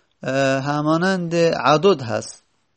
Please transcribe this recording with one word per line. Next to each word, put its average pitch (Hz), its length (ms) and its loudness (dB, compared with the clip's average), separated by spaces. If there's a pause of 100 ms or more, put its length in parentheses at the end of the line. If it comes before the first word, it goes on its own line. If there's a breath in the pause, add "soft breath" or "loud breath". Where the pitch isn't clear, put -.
(220)
اه، 135 400 0
همانند 165 720 -2
عدد 165 680 2
هست، 113 400 -8 (340)